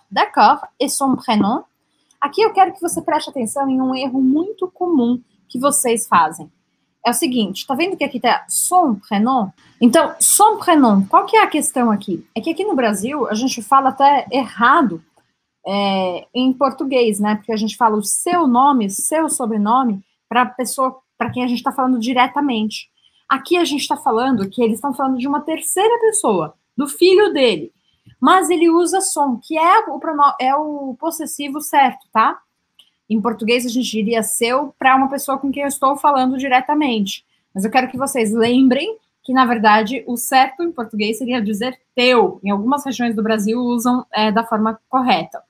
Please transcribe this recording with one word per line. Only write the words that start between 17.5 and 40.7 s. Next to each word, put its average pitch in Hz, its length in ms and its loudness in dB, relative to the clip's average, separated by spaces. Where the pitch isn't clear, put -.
a 220 40 -4
gente 208 200 -4
fala 220 200 2
o 214 80 -4
seu 349 420 -2
nome, 247 420 2
seu 302 400 -4
sobrenome, 226 720 -2
pra 247 180 0
pessoa, 254 540 -6
pra 226 100 -4
quem 247 140 -6
a 247 60 -2
gente 240 140 -4
tá 269 100 -4
falando 254 260 0
diretamente. 247 920 -2
Aqui 269 280 -2
a 339 80 2
gente 269 240 -4
tá 294 80 -2
falando 233 520 0
que 247 140 -4
eles 226 180 0
tão 277 140 -6
falando 262 240 -2
de 247 80 -6
uma 294 140 -2
terceira 370 600 -2
pessoa, 233 540 0
do 277 100 -2
filho 370 460 4
dele. 226 400 0
Mas 320 280 4
ele 339 220 4
usa 339 300 2
son, 285 380 -2
que 320 200 -6
é 359 300 4
o - 100 -8
prono-, 294 420 2
é 262 140 2
o 285 440 -4
possessivo 302 600 -6
certo, 285 520 0
tá? 233 280 0
Em 220 100 0
português, 240 460 -2
a - 20 -4
gente 240 220 -4
diria 220 320 -2
seu 247 560 -2
pra 262 180 4
uma 269 120 2
pessoa 269 300 -6
com 277 120 -4
quem 285 120 -6
eu 277 60 -4
estou 277 280 0
falando 269 420 0
diretamente. 262 880 -2
Mas 190 100 -4
eu 220 60 -2
quero 254 200 0
que 262 80 -10
vocês 247 340 -2
lembrem 254 640 2
que, 262 100 -8
na 262 120 2
verdade, 226 600 2
o 240 100 -6
certo 262 460 0
em 339 100 -4